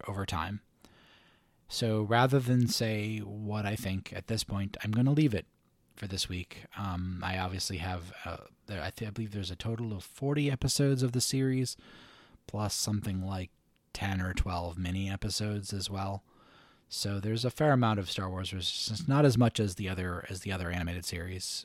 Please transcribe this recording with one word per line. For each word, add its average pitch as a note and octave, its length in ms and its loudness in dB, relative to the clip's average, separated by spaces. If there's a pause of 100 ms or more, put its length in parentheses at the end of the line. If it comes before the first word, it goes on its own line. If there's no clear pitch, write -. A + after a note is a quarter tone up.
over G2 160 -4
time. F#2+ 360 -4 (1080)
So A2 340 2
rather A#2+ 360 6
than B2 300 6
say A2 500 0
what G#2 480 -4
I G#2 100 0
think F#2+ 380 -2
at G2 140 -10
this A2 160 0
point, G2 380 -2
I'm G#2+ 100 -2
gonna B2 200 6
leave D3 220 4
it F2+ 120 -2 (500)
for G2+ 100 -10
this F#2+ 220 -4
week. - 360 -8 (140)
Um, F#2 460 -4
I F#2 140 -2
obviously F#2 400 -4
have, F2+ 340 -6 (120)
uh, F2 140 -8 (280)
there, F#2+ 160 -6
I F#2 80 -4
th-, - 180 -8
I G#2 40 -8
believe G#2+ 200 -6
there's G2 180 -4
a F2 60 -8
total A2+ 360 -4
of F#2+ 100 -6
forty C#3+ 480 -2
episodes C3+ 520 4
of B2 100 2
the B2+ 80 2
series, C3 560 2 (680)
plus G#2 280 -2
something G2+ 500 0
like F#2+ 260 -4 (420)
ten F#2+ 280 0
or F2+ 140 -2
twelve F2 440 0
mini F#2+ 320 0
episodes G#2 640 -2
as F#2+ 160 -4
well. G2 360 -4 (640)
So G2+ 320 -2
there's A2+ 240 0
a B2 60 2
fair D3+ 200 4
amount A2+ 300 6
of F2+ 100 -4
Star F#2+ 180 -4
Wars F#2 240 -4
Resistance, F#2+ 540 -4
not C#3+ 180 6
as A#2+ 140 8
much A#2 220 6
as G2+ 160 0
the G2 120 -4
other, F2+ 400 -4
as F#2+ 120 -8
the G2 100 -6
other F2+ 200 -2
animated F2 340 -2
series, F2+ 600 -6